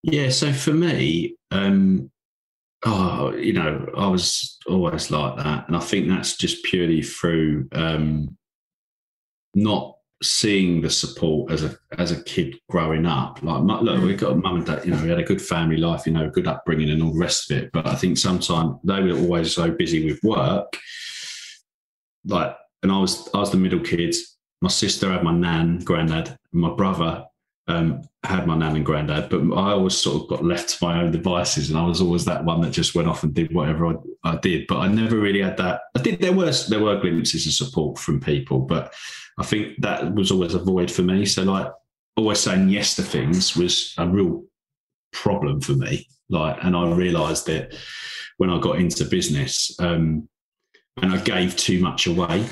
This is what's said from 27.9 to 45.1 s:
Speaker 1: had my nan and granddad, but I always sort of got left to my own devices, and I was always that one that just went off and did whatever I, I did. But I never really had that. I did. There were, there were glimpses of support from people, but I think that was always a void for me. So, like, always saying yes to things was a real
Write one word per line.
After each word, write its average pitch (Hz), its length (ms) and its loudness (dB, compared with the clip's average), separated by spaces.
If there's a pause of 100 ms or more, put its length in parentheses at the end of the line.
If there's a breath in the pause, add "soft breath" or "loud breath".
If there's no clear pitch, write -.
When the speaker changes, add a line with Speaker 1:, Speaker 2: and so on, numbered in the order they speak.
Speaker 1:
had 90 220 -2
my 80 100 2
nan 78 200 0
and 73 100 0
granddad, 76 420 -2
but 87 120 0 (160)
I 98 160 2
always 95 240 2
sort - 260 0
of - 60 -14
got - 160 -2
left 87 260 0
to - 140 -2
my 85 180 2
own 85 100 2
devices, 85 580 0
and 78 80 2
I 85 60 2
was 87 160 2
always 87 260 2
that 85 180 -2
one 82 160 2
that 80 100 0
just - 240 0
went 85 140 2
off 82 140 -2
and 73 120 0
did 82 200 0
whatever 80 320 2
I, 80 80 0 (300)
I 82 120 0
did. 85 320 -2
But 92 100 0
I 92 100 0
never 110 300 2
really 101 240 2
had 92 160 -2
that. 90 220 0 (160)
I - 40 2
did. 196 200 0
There 180 120 2
were, 175 200 4 (160)
there 107 140 2
were 101 180 2
glimpses 80 460 0
of 73 60 -2
support 73 460 -2
from 71 220 -2
people, 69 400 0
but 71 320 -4 (460 loud breath)
I 92 60 -4
think - 360 -4
that 98 340 -2
was 95 160 2
always 90 240 2
a 90 40 0
void 90 320 2
for 92 120 0
me. 95 220 2
So, 98 200 0
like, 95 240 0 (480)
always 107 240 2
saying 95 280 4
yes 104 280 0
to 101 60 -4
things 82 540 0
was - 420 0
a 85 100 0
real 92 360 0 (680)